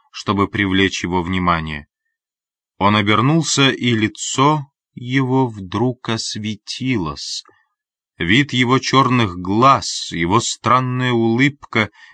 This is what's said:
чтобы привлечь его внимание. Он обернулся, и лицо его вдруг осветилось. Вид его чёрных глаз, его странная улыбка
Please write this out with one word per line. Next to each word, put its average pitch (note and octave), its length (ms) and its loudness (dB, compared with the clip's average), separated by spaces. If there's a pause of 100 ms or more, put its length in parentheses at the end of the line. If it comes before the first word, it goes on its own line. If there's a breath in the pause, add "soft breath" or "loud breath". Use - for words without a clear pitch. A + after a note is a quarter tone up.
(100)
чтобы G2+ 380 -2
привлечь F#2+ 560 0
его F2+ 180 -2
внимание. E2 640 -2 (920)
Он G2+ 180 2
обернулся, C3 760 2
и A#2+ 240 -2
лицо C3+ 720 0 (260)
его B2+ 540 0
вдруг G#2+ 640 -4
осветилось. G#2+ 1400 -6 (760 soft breath)
Вид A#2 340 2
его B2 260 2
чёрных B2 600 2
глаз, G#2+ 720 0
его E2+ 280 0
странная B2+ 720 -2
улыбка A#2 800 0 (240 loud breath)